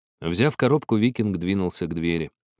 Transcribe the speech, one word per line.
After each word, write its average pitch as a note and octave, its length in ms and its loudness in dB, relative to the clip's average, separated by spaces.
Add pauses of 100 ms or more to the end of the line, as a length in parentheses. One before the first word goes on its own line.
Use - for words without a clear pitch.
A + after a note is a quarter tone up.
(200)
Взяв F#2 360 2
коробку, B2+ 400 2
Викинг G#2+ 400 0
двинулся F2+ 500 -2
к D#2+ 80 -6
двери. E2 360 -2 (300)